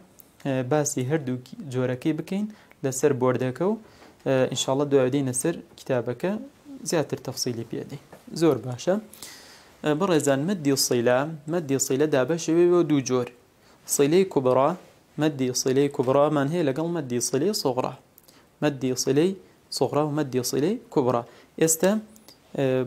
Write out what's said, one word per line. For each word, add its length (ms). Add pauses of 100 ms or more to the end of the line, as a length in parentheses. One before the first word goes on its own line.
(460)
ئێ، 240
باسی 400
هەردوو 280 (340)
جۆرەکەی 460
بکەین 280 (380)
لەسەر 360
بۆردەکە 500
و، 40 (520)
ئێ، 240
ئینشاڵڵا 400
دوای 240
دێنە 280
سەر 120 (240)
کتابەکە، 540 (580)
زیاتر 360
تەفسیلی 440
پێدەین. 320 (380)
زۆر 240
باشە. 300 (920)
بەڕێزان، 640
مەدی 280 (100)
سیلە، 320 (340)
مەدی 340
سیلە 280
دابەشێ 380 (200)
بۆ 160
دوو 200
جۆر. 200 (640)
سیلەی 380
کوبڕا، 380 (500)
مەدی 280 (140)
سیلەی 340
کوبڕامان 560
هەیە 160
لەگەڵ 280
مەدی 320
سیلەی 240 (100)
سوغڕا. 320 (680)
مەدی 280 (140)
سیلەی 260 (460)
سوغڕا 320
و 100
مەدی 320
سیلەی 240 (180)
کوبڕا. 300 (380)
ئێستا، 300 (680)
ئێ، 280